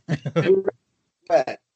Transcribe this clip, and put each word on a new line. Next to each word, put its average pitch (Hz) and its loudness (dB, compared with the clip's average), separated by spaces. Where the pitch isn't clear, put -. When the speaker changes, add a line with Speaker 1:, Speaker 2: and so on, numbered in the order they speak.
Speaker 1:
<laughs> 143 -6
Speaker 2:
We 170 0
were 196 -2
wet. 127 0